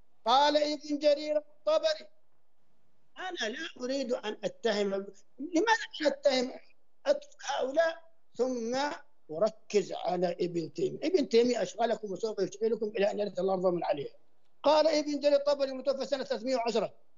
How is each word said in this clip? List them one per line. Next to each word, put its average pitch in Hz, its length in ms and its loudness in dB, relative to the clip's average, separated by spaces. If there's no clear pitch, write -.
قال 285 320 6
ابن 302 400 -2
جرير 302 400 2
الطبري: 311 680 0
"أنا 349 320 -6
لا 302 180 -8
أريد 254 320 -2
أن 214 300 -6
أتهم، 202 460 0
لماذا 392 460 2
أن 302 60 4
أتهم؟ 262 440 0
أترك - 400 -2
هؤلاء 285 680 -2
ثم 247 400 -2
أركز 202 600 0
على 175 400 -2
ابن 170 420 -4
تيمية. - 300 -4
ابن 302 260 2
تيمية 240 320 4
أشغلكم 214 500 -2
وسوف 208 280 -6
يشغلكم 220 460 -2
إلى 202 260 0
أن 196 80 -6
يرث 202 200 -4
الله 190 160 0
الأرض 180 180 2
من 165 100 -2
عليها." 147 320 -4
قال 302 240 6
ابن 294 320 0
جرير 285 180 4
الطبري 277 340 0
المتوفى 262 340 -4
سنة 269 180 -4
ثلاثمية 254 320 -2
وعشرة 226 380 0